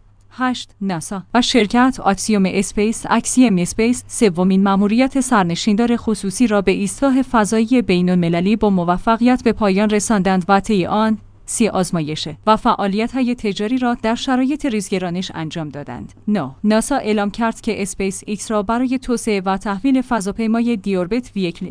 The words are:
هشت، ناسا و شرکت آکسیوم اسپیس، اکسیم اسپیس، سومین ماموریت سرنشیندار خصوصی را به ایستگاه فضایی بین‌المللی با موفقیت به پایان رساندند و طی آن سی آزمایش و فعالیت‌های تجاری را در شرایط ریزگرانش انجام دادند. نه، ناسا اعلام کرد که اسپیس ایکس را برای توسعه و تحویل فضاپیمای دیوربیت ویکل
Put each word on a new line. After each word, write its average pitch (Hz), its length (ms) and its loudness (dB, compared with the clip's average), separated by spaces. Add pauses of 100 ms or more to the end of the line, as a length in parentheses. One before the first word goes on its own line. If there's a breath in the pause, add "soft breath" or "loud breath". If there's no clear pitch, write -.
(320)
هشت، 254 400 -4 (100)
ناسا 190 420 -6 (100)
و 226 80 4
شرکت 247 580 2
آکسیوم 196 460 0
اسپیس، 208 640 -2
اکسیم 226 480 2
اسپیس، 226 500 0
سومین 190 560 2
ماموریت 208 560 2
سرنشیندار 220 800 2
خصوصی 214 500 0
را 208 140 2
به 190 100 2
ایستگاه 254 500 0
فضایی 226 600 2
بین‌المللی 180 760 2
با 214 140 2
موفقیت 220 760 2
به 220 100 4
پایان 208 360 2
رساندند 196 580 2
و 196 120 4
طی 196 260 0
آن 220 320 0 (280)
سی - 220 0
آزمایش 165 600 -2 (200)
و 214 100 4
فعالیت‌های 226 760 -2
تجاری 208 420 -4
را 247 240 -2
در 220 140 0
شرایط 262 500 -2
ریزگرانش 185 680 -4
انجام 156 340 -8
دادند. 139 440 -12 (140)
نه، 170 240 -2 (120)
ناسا 220 320 2
اعلام 214 340 0
کرد 226 320 -4
که 214 200 -4
اسپیس 190 440 -6
ایکس 208 260 -6
را 208 120 0
برای 240 360 -2
توسعه 226 420 -2
و 190 160 0
تحویل 247 440 0
فضاپیمای 226 760 0
دیوربیت 190 580 -2
ویکل 175 360 -4